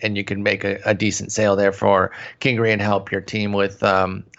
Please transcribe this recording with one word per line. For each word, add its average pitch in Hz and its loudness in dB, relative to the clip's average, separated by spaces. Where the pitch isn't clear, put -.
and 107 -2
you 101 -4
can 101 -6
make 101 0
a, 101 -2
a 110 2
decent 101 -2
sale 104 2
there 98 4
for 98 2
Kingery 113 2
and 104 0
help 101 0
your 98 -4
team 104 -4
with, 98 0
um, 95 2